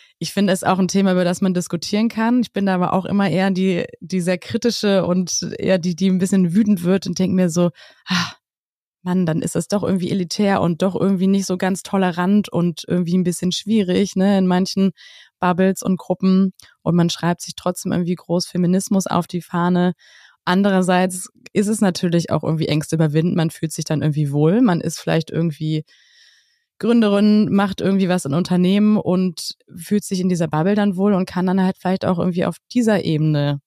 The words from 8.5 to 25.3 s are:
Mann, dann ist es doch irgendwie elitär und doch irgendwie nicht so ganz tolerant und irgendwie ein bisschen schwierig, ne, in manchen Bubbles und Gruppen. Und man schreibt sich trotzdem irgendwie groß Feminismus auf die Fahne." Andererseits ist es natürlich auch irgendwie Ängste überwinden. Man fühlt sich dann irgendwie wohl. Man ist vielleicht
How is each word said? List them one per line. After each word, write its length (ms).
Mann, 240
dann 160
ist 120
es 140
doch 140
irgendwie 280
elitär 520
und 180
doch 140
irgendwie 320
nicht 200
so 120
ganz 240
tolerant 640
und 380
irgendwie 320
ein 60
bisschen 280
schwierig, 640
ne, 220
in 80
manchen 460
Bubbles 420
und 160
Gruppen. 560
Und 120
man 160
schreibt 320
sich 120
trotzdem 380
irgendwie 220
groß 320
Feminismus 600
auf 200
die 160
Fahne." 500
Andererseits 800
ist 160
es 120
natürlich 500
auch 140
irgendwie 240
Ängste 280
überwinden. 380
Man 160
fühlt 220
sich 120
dann 180
irgendwie 280
wohl. 320
Man 180
ist 200
vielleicht 300